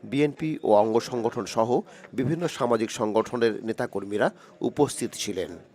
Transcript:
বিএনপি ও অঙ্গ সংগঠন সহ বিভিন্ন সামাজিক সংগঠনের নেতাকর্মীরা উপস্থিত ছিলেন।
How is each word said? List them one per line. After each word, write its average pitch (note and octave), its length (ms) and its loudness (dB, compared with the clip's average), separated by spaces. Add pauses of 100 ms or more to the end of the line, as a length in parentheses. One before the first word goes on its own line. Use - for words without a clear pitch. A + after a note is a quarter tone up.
বিএনপি C#3+ 480 0 (120)
ও - 60 0 (140)
অঙ্গ A2 180 2
সংগঠন A#2 440 -4 (100)
সহ A2+ 140 2 (440)
বিভিন্ন D#3 360 -2
সামাজিক A#2 500 0
সংগঠনের A2 540 2 (160)
নেতাকর্মীরা G#2 600 -2 (320)
উপস্থিত B2+ 500 0 (120)
ছিলেন। F2+ 280 -4 (240)